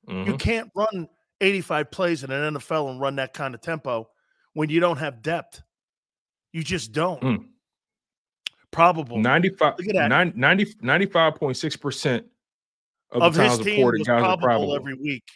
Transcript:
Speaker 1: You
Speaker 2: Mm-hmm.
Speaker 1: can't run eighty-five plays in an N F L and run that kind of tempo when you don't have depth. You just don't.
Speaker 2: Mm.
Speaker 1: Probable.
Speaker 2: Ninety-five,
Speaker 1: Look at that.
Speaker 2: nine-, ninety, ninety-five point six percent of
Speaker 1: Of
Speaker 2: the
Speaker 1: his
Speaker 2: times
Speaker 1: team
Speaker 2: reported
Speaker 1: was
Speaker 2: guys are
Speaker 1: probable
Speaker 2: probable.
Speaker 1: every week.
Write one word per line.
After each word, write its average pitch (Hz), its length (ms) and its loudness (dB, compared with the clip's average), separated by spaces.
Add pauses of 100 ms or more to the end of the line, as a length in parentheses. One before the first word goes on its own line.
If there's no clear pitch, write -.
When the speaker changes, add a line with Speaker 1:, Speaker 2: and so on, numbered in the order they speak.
Speaker 1:
You 92 60 -10
Speaker 2:
Mm-hmm. 95 220 -4
Speaker 1:
can't 226 380 -4
run 196 340 -2 (340)
eighty-five 175 480 0
plays 170 340 -2
in 135 60 -10
an 139 140 -2
N 151 120 -4
F - 160 -10
L 151 160 -2
and 127 120 -10
run 139 160 -2
that 131 180 -4
kind 131 200 -8
of 113 60 -18
tempo 131 480 -6 (460)
when 151 160 -2
you 160 100 2
don't 170 180 2
have 139 240 -8
depth. 160 400 -6 (920)
You 165 100 -8
just 139 300 -6
don't. 160 300 -2
Speaker 2:
Mm. 123 220 -2 (1300)
Speaker 1:
Probable. 160 480 2
Speaker 2:
Ninety-five, 147 600 2
Speaker 1:
Look 180 100 -6
at 202 60 -2
that. 156 140 2
Speaker 2:
nine-, 160 280 2
ninety, 185 440 2
ninety-five 160 560 2
point 135 220 -4
six 156 180 -4
percent 131 500 -4 (840)
of 123 120 2
Speaker 1:
Of 165 120 6
Speaker 2:
the 165 100 4
Speaker 1:
his 123 120 4
Speaker 2:
times 110 80 -4
Speaker 1:
team 208 120 0
Speaker 2:
reported 120 240 4
Speaker 1:
was 107 80 -2
Speaker 2:
guys 120 140 4
are 185 160 2
Speaker 1:
probable 131 80 0
Speaker 2:
probable. 113 300 2
Speaker 1:
every 135 180 -8
week. 135 300 -8 (120)